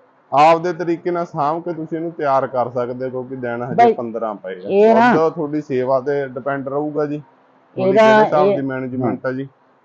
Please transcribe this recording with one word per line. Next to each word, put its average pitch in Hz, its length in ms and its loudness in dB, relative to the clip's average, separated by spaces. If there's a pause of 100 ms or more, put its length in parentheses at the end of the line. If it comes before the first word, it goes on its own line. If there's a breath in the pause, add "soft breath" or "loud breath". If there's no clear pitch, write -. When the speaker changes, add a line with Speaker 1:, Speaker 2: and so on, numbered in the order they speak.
(320)
Speaker 1:
ਆਪਦੇ 165 400 4
ਤਰੀਕੇ 170 380 -4
ਨਾਲ 175 160 -2
ਸਾਂਭ 160 360 -2
ਕੇ 175 100 -8
ਤੁਸੀਂ 160 260 -8
ਇਹਨੂੰ 165 140 -6
ਤਿਆਰ 135 340 0
ਕਰ 123 240 -2
ਸਕਦੇ 127 340 -4
ਹੋ 131 60 -6
ਕਿਉਂਕਿ 127 260 -8
ਦਿਨ 120 260 -6
ਹਜੇ 127 120 -6
Speaker 2:
ਬਾਈ, 233 180 4
Speaker 1:
ਪੰਦਰਾਂ 113 420 -6
ਪਏ 95 200 -12
ਆ। 92 140 -12
Speaker 2:
ਇਹ 208 260 4
ਨਾ 233 200 4
Speaker 1:
ਦੁੱਧ 160 200 2
ਤੁਹਾਡੀ 151 260 -4
ਸੇਵਾ 131 400 0
ਤੇ 143 280 -2
ਡਿਪੈਂਡ 135 400 -6
ਰਹੂਗਾ 147 380 -4
ਜੀ, 147 120 -6
ਤੁਹਾਡੀ - 720 -6
Speaker 2:
ਇਹਦਾ 214 120 6
Speaker 1:
ਕਿਹੜੇ 214 220 6
ਹਿਸਾਬ 151 220 2
Speaker 2:
ਇਹ 151 100 2
Speaker 1:
ਦੀ 139 60 -4
ਮੈਨੇਜਮੈਂਟ 131 640 -4
ਆ 131 60 -2
ਜੀ। 135 160 -8 (360)